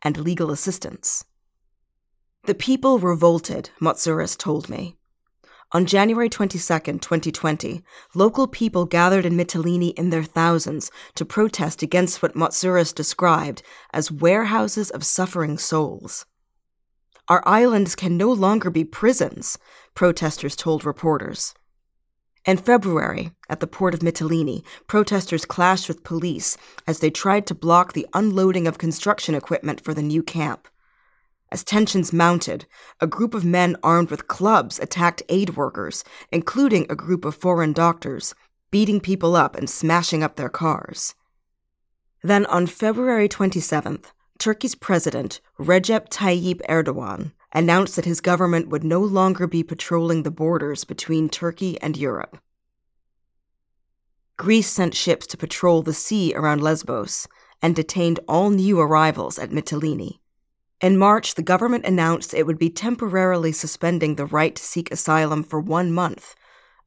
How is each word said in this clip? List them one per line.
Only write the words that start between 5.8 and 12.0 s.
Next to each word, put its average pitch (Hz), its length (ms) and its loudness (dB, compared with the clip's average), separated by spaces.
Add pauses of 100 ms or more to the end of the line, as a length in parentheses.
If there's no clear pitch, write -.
January 220 440 2
twenty-second, 180 680 -2
twenty 160 320 -2
twenty, 156 520 -4 (320)
local 226 320 4
people 202 380 -2
gathered 180 380 4
in 170 140 2
Mytilene 175 560 0
in 175 160 -2
their 160 140 0
thousands 165 680 0 (240)
to - 100 -4
protest 190 600 0
against 180 400 0